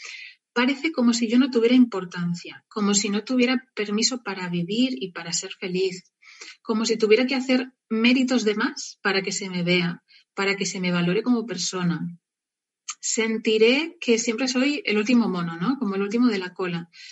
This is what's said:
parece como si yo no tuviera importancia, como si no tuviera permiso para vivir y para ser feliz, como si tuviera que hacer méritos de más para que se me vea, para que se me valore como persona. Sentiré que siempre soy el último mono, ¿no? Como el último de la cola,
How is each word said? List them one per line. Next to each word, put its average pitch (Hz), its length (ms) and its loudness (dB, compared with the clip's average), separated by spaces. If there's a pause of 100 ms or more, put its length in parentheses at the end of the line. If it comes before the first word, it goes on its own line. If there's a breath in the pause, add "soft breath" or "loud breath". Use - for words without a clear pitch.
(540 loud breath)
parece 277 400 0
como 240 200 4
si 233 160 0
yo 240 100 4
no 269 120 4
tuviera 240 240 2
importancia, 180 960 0
como 208 260 0
si 208 160 0
no 208 140 -2
tuviera 254 380 0 (120)
permiso 220 480 -2
para 185 260 -8
vivir 202 540 0
y 180 100 -8
para 170 200 -10
ser 190 200 -6
feliz, 185 600 -4 (500 loud breath)
como 226 240 -2
si 226 100 0
tuviera 220 300 4
que 277 80 -2
hacer 254 380 0 (180)
méritos 240 540 2
de 208 100 2
más 247 480 -6
para 190 200 0
que 202 100 -6
se 190 180 -6
me 180 140 -4
vea, 175 380 0 (320 soft breath)
para 196 220 -2
que 196 100 -4
se 196 140 -6
me 180 120 0
valore 175 300 0
como 240 240 0
persona. 175 720 -4 (800)
Sentiré 226 1000 2
que 233 180 2
siempre 240 300 -2
soy 285 380 0
el 214 120 0
último 220 300 2
mono, 170 280 -4
¿no? 220 220 -2
Como 196 180 -2
el 196 60 0
último 233 260 2
de 202 100 0
la 185 160 -8
cola, 175 340 -6 (240 loud breath)